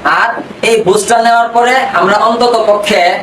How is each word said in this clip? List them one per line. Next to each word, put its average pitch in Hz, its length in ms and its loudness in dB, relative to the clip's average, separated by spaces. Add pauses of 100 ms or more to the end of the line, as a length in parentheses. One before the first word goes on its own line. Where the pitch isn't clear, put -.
আর 202 260 0 (320)
এই 226 220 0
বুঝটা 208 380 0
নেওয়ার 233 280 2
পরে 240 260 0 (180)
আমরা 190 240 0
অন্তত 233 360 0 (140)
পক্ষে 208 340 0 (200)